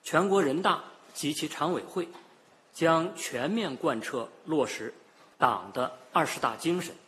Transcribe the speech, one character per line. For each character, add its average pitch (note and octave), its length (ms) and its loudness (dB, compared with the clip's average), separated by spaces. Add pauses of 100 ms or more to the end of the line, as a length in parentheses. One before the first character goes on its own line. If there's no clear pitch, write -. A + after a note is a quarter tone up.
全 F3 240 4
国 G3 160 4
人 D3 180 0
大 F#3+ 220 2 (300)
及 D3+ 200 -4
其 D#3 140 -4
常 D#3+ 260 -2
委 B2 100 -2
会 F3 240 -6 (680)
将 E3 420 2
全 C3 340 -4
面 G3 280 -2
贯 B2+ 240 0
彻 A#2 280 -6 (160)
落 D3+ 220 2
实 - 260 -8 (440)
党 G2 360 2
的 B2+ 240 -2 (140)
二 E3 140 4
十 - 140 -6
大 A#2 180 0
精 E3+ 240 0
神 - 120 -10 (140)